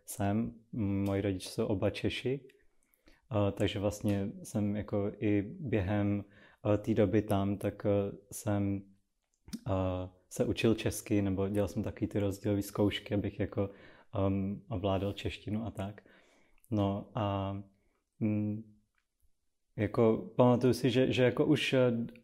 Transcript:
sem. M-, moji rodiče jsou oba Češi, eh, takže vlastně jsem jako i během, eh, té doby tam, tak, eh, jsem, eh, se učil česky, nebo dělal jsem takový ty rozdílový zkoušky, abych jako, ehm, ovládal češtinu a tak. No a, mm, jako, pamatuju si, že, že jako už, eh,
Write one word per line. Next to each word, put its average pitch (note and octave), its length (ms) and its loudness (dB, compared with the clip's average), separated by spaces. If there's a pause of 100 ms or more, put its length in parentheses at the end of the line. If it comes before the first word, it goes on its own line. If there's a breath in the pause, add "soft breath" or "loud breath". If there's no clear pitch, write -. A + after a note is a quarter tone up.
sem. G#2+ 480 -2 (200)
M-, G2 320 0
moji G2 160 0
rodiče G2 280 -2
jsou A2+ 160 -2
oba G#2 240 0
Češi, B2 500 -4 (920 soft breath)
eh, G#2 200 2
takže G2+ 280 0
vlastně G2+ 500 0 (140)
jsem G#2 320 -2
jako G#2 440 -2
i G#2 220 2 (180)
během, G2+ 640 0 (500 loud breath)
eh, G#2 40 2
té A2+ 160 0
doby G#2 280 4
tam, G2 360 0
tak, - 280 -4
eh, G2+ 320 0 (140)
jsem, G2+ 500 -2 (840)
eh, F#2 420 -2 (200)
se - 160 -2
učil A2 300 2
česky, G#2 460 -2
nebo G2 260 0
dělal G2+ 200 0
jsem G#2 160 -4
takový G#2 240 -4
ty G#2+ 120 -2
rozdílový G2+ 420 0
zkoušky, - 520 0
abych G2+ 260 -2
jako, G2 300 -2 (460 loud breath)
ehm, G2 540 0
ovládal G2 440 0
češtinu G#2+ 520 -6
a G2+ 60 -8
tak. G2+ 300 -8 (680 soft breath)
No G2+ 440 0
a, G2 380 -2 (680)
mm, G#2+ 520 -2 (1040)
jako, A2 600 2
pamatuju B2 380 6
si, B2+ 160 0
že, B2+ 220 4
že A#2+ 120 4
jako B2 220 4
už, - 280 2
eh, A#2+ 340 4 (160)